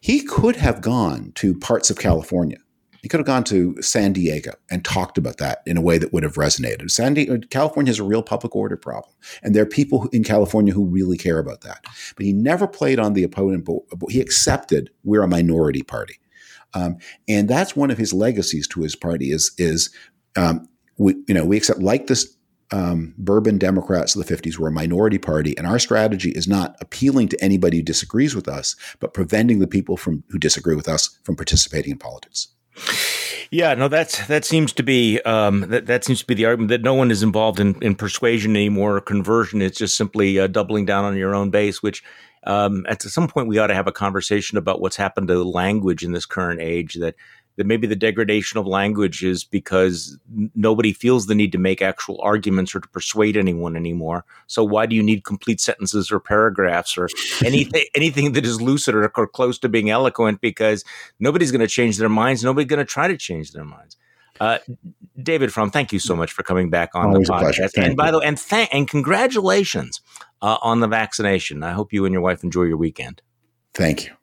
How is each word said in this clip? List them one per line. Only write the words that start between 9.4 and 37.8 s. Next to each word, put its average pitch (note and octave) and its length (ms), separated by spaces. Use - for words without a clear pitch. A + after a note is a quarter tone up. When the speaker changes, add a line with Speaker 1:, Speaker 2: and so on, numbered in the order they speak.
Speaker 1:
and G#2+ 120
there G#2+ 100
are - 20
people C3+ 460
in A#2 100
California G#2+ 500
who G2+ 120
really F#2 320
care E2 240
about D#2 220
that. - 220
But F#2+ 120
he G2+ 60
never D3+ 360
played C3+ 320
on G#2 140
the F#2+ 100
opponent, F#2+ 400
but, E2+ 140
but F2+ 140
he B2+ 80
accepted, - 680
"We're G#2 200
a F#2 60
minority D#2+ 540
party." - 380
Um, F2 240
and G#2 200
that's C#3 280
one C#3+ 140
of A2 80
his G#2 140
legacies F#2+ 560
to F2 140
his D#2 140
party D2+ 340
is, D#2 280
is, E2+ 320
um, E2+ 320
we, G2 200
you G#2 80
know, E2 100
we F#2+ 120
accept, G#2+ 240
like A2+ 260
this, - 300
um, F2 480
bourbon G#2 400
Democrats F#2 560
of G2+ 60
the F2 60
fifties E2 320
were D#2+ 100
a D#2 40
minority E2+ 460
party, D#2 400
and E2 80
our G#2+ 120
strategy G#2+ 520
is - 180
not F#2+ 320
appealing C3 480
to - 160
anybody F2+ 340
who E2 40
disagrees A#2 520
with - 140
us, C#2 280
but - 140
preventing G#2+ 460
the F#2+ 80
people F2+ 300
from, D#2 340
who - 80
disagree D#2 360
with D2 140
us - 360
from E2+ 120
participating - 560
in C2 60
politics. - 500
Speaker 2:
Yeah, D#3+ 240
no, C3 140
that's, D3+ 400
that D3+ 180
seems D#3 260
to - 100
be, A#2+ 440
um, G#2 420
that, A#2 160
that B2 200
seems B2+ 160
to - 60
be B2 60
the A2 140
argument, A2+ 240
that A#2+ 100
no B2+ 140
one C3 160
is G#2 120
involved G#2+ 380
in, G2+ 220